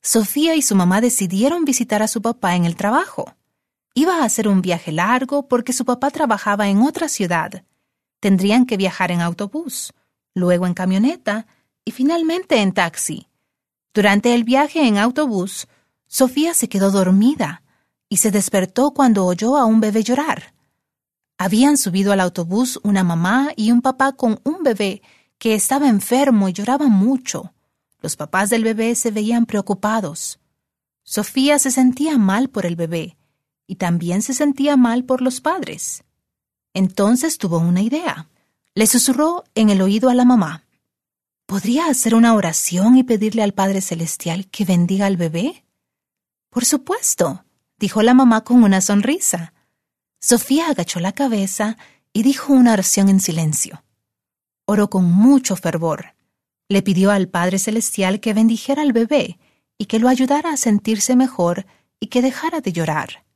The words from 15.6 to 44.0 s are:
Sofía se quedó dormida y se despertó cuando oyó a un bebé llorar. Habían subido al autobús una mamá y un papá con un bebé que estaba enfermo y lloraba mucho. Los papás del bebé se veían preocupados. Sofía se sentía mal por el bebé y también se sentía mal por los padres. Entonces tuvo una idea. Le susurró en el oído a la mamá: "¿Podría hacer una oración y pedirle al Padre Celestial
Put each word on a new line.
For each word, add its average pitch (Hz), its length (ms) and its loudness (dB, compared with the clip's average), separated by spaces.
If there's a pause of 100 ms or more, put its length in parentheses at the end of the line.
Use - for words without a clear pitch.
Sofía 285 460 0
se - 140 -2
quedó 196 240 0
dormida 196 720 0 (460)
y 202 80 -4
se 214 140 0
despertó 202 600 0
cuando 226 340 2
oyó 214 300 0
a 285 80 2
un 220 160 4
bebé 214 240 0
llorar. 277 500 -4 (840)
Habían 233 400 2
subido 196 340 0
al 196 80 2
autobús 185 640 -2
una 196 200 2
mamá 185 520 0
y 220 160 0
un 240 100 4
papá 262 300 0
con 240 320 -2
un 339 180 -6
bebé 208 400 -2 (360)
que 226 160 -2
estaba 269 340 0
enfermo 233 600 2
y 180 40 -6
lloraba 254 340 -2
mucho. 233 680 0 (480)
Los - 160 -8
papás 190 320 -2
del 233 140 0
bebé 226 320 -2
se 226 160 -4
veían 226 340 0
preocupados. 202 960 -4 (640)
Sofía 269 560 0
se 269 120 0
sentía 262 460 0
mal 214 320 2
por 196 160 -6
el 170 100 -4
bebé 165 420 -6 (500)
y 190 80 -12
también 175 460 -2
se 269 120 -6
sentía 285 440 0
mal 247 280 2
por 254 160 -2
los 254 200 -4
padres. - 640 -6 (680)
Entonces 214 640 0
tuvo 170 200 -2
una 175 240 2
idea. 254 480 -4 (460)
Le 220 120 2
susurró 285 560 0 (120)
en 220 140 4
el 190 120 2
oído 208 280 2
a 247 40 2
la 247 100 4
mamá: 196 420 2 (840)
"¿Podría 240 400 -2
hacer 240 280 0
una 233 180 6
oración 190 640 2
y 254 80 6
pedirle 214 400 0
al 202 100 -2
Padre 196 280 -2
Celestial 170 680 -6